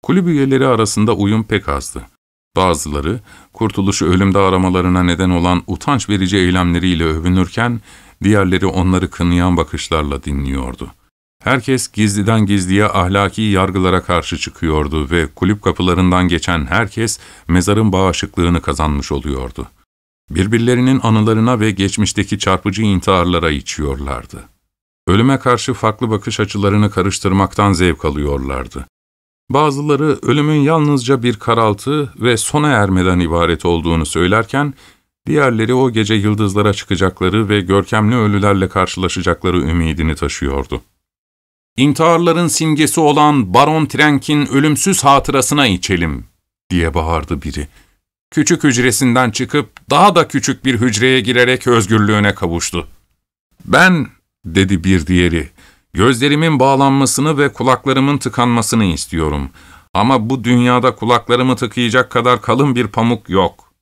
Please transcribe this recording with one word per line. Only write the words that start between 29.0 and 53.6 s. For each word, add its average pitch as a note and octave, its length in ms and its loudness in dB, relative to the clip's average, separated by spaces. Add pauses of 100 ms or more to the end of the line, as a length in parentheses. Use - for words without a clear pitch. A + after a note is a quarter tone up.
Bazıları D3 720 0
ölümün D3 380 2
yalnızca C#3 600 2
bir A#2 140 -2
karaltı A#2 800 -2
ve A#2 200 0
sona D3+ 320 -2
ermeden F#2 520 2
ibaret E2+ 440 0
olduğunu E2 420 0
söylerken, A2 680 -2 (520)
diğerleri B2 480 0
o C3 160 2
gece A2 240 0
yıldızlara G#2 580 0
çıkacakları F#2+ 760 -2
ve G#2 120 2
görkemli G2+ 560 0
ölülerle G2+ 520 0
karşılaşacakları F2+ 920 -2
ümidini D#2+ 540 -2
taşıyordu. C#2 680 -6 (920)
"İntiharların E3 720 2
simgesi D#3 520 0
olan D3 540 2
Baron D3+ 320 4
Trenk'in D3 600 0
ölümsüz D3 580 0
hatırasına C#3 600 2
içelim," F2 580 -2 (460)
diye E2 240 0
bağırdı D#2+ 480 -2
biri. C#2+ 260 -8 (600)
"Küçük D#3 340 0
hücresinden B2 640 2
çıkıp - 600 -6
daha F3+ 240 4
da E3 140 2
küçük - 360 -4
bir B2 160 0
hücreye B2+ 400 2
girerek B2 460 2
özgürlüğüne G#2 680 2
kavuştu." E2+ 540 -4 (760)